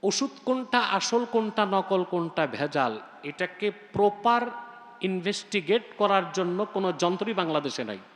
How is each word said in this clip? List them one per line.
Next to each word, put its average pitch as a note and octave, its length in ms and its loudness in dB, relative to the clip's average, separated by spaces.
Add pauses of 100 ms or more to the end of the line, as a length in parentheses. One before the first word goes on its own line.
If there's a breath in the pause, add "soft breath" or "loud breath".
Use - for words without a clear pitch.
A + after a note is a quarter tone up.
ওষুধ G#3 320 0 (120)
কোনটা B3+ 340 0 (180)
আসল, A#3 240 0 (120)
কোনটা G#3+ 300 2 (100)
নকল, F#3 280 2 (100)
কোনটা E3 320 0 (120)
ভেজাল, C3+ 380 0 (360)
এটাকে F3+ 360 -4 (280)
প্রপার G#3 480 4 (680)
ইনভেস্টিগেট F#3+ 760 0 (160)
করার G3 240 4 (120)
জন্য F3+ 220 0 (160)
কোনো F#3+ 140 0 (140)
যন্ত্রই F#3 400 0
বাংলাদেশে D3 480 -2
নাই। G2 100 -8 (160)